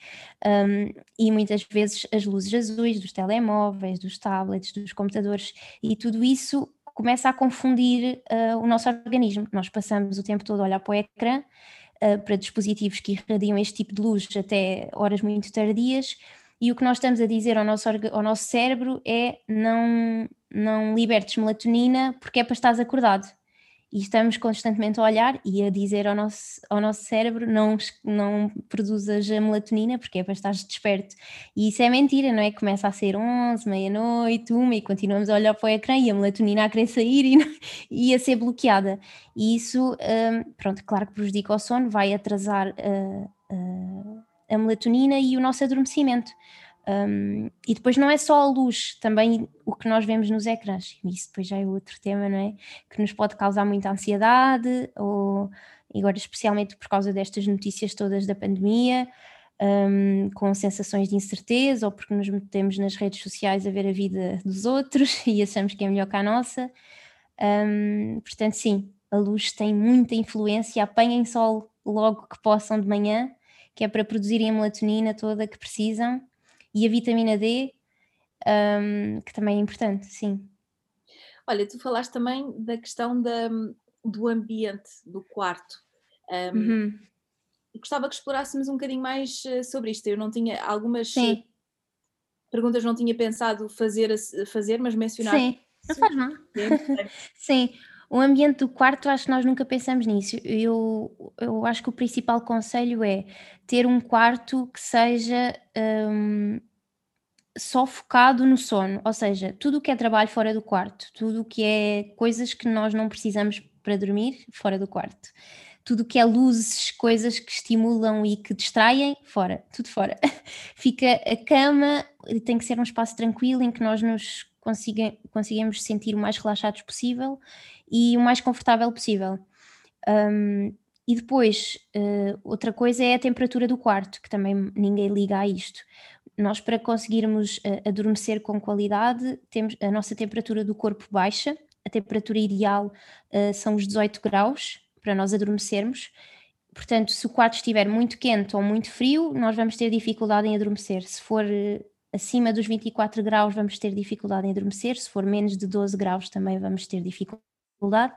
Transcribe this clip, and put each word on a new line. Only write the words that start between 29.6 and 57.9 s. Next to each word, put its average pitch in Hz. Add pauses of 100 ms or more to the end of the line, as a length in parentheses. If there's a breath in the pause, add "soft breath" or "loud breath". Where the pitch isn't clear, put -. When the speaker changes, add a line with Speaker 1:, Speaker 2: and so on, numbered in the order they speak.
Speaker 1:
porque -
é 180
para 196
estares 196
desperto." 202 (420 loud breath)
E 214
isso 214
é 240
mentira, 269
não 214
é? 208
Começa 202
a 196
ser 196
onze, 240
meia-noite, 226
uma, 240
e 208
continuamos 202
a 214
olhar 214
para 214
o 220
ecrã 220
e 247
a 202
melatonina 202
a 214
querer 226
sair 254
e 262
não, 302
<laughs> -
e 247
a 254
ser 254
bloqueada. 214 (380 loud breath)
E 226
isso, 247
hum, 226
pronto, 196
claro 208
que 202
prejudica 202
o 214
sono, 240
vai 202
atrasar, 202
eh, 196 (260)
eh, 190
a 214
melatonina 233
e 262
o 254
nosso 262
adormecimento. 262 (580 loud breath)
Hum, 202 (160)
e 226
depois 247
não 277
é 294
só 294
a 277
luz, 262
também 226 (160)
o 214
que -
nós 220
vemos 220
nos 220
ecrãs, 208
e 185
isso -
depois 185
já 196
é 196
outro 190
tema, 202
não 196
é? 202 (340 loud breath)
Que -
nos 208
pode 208
causar 202
muita 202
ansiedade, 247
ou, 202 (420 loud breath)
e 214
agora 196
especialmente 208
por -
causa 202
destas 196
notícias 202